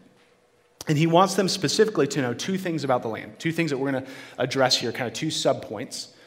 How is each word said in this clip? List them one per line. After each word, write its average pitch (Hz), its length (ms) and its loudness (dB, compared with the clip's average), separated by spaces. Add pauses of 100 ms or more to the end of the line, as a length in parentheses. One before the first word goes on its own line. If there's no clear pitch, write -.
(880)
And 156 100 2
he 165 120 4
wants 185 260 6
them 196 140 2
specifically 190 580 2
to 143 160 -2
know 120 120 -2
two 190 220 -4
things 165 280 -4
about 127 180 2
the 120 60 -4
land, - 320 -10
two 160 100 -2
things 160 220 -2
that 131 60 -2
we're 139 120 -2
gonna 131 160 -4 (320)
address 131 380 2
here, 117 160 -2
kind 127 160 -4
of 110 40 -8
two 160 160 -4
subpoints. 123 800 -4 (180)